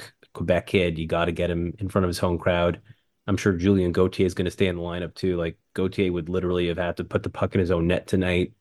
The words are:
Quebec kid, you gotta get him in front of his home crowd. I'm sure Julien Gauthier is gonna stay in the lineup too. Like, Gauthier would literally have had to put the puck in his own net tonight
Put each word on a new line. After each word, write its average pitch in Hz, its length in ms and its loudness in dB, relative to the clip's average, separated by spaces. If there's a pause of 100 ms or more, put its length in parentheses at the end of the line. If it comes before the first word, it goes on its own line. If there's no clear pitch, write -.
(340)
Quebec 87 320 0
kid, 87 320 2
you 82 80 -4
gotta 85 260 0
get 87 200 -2
him 85 260 -2
in 95 120 -6
front 95 160 2
of 90 40 2
his 87 80 -2
home 87 220 0
crowd. 87 420 0 (460)
I'm 101 100 2
sure 104 160 2
Julien 90 380 4
Gauthier 92 340 2
is 90 80 0
gonna 90 160 -2
stay 98 160 -2
in 87 120 0
the 85 40 -6
lineup 87 320 -6
too. 92 240 -2
Like, 82 220 -4 (160)
Gauthier 95 360 0
would 85 160 -4
literally 90 420 0
have 85 80 -2
had 87 200 -4
to 87 60 -4
put - 180 -2
the - 80 -6
puck - 240 -4
in 101 60 2
his 87 100 2
own 85 160 2
net 90 220 0
tonight 90 540 0